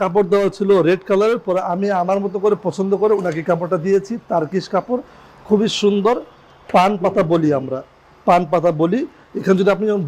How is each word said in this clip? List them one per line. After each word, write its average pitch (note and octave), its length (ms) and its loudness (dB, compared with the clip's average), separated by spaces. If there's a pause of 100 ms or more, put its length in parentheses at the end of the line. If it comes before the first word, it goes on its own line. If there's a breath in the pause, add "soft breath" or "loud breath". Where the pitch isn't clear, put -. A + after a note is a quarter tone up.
কাপড় F#3+ 300 0
দেওয়া G3+ 240 2
ছিল G3 140 -2 (180)
রেড F#3 200 0
কালারের, G#3+ 380 0
পরে F#3 140 0 (120)
আমি F#3+ 140 -2 (160)
আমার F#3+ 220 0
মতো G3 200 -6
করে G#3 120 4 (100)
পছন্দ F#3+ 260 -2 (100)
করে G#3 180 4
ওনাকে E3+ 200 -4 (100)
কাপড়টা F3 360 -2
দিয়েছি, G3 260 0 (180)
তার্কিশ E3+ 340 -2 (100)
কাপড়, A#3 260 -2 (460 loud breath)
খুবই G#3 220 2 (140)
সুন্দর। G3+ 340 2 (580)
পান F#3+ 160 4 (120)
পাতা F#3+ 200 0 (100)
বলি E3 160 2 (120)
আমরা, C3 180 -8 (480)
পান F3+ 160 4 (100)
পাতা F3 200 2 (100)
বলি। F3+ 180 0 (380 soft breath)
এখানে F3+ 220 2
যদি G3 140 2
আপনি G3 160 -6
যখন G3+ 180 -2